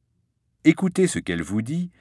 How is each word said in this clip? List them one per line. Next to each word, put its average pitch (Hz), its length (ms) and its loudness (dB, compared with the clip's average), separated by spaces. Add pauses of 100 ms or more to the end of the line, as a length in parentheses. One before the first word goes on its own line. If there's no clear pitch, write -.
(640)
Écoutez 180 460 4
ce - 100 -4
qu'elle 85 240 -4
vous 104 200 -4
dit 170 280 -6 (100)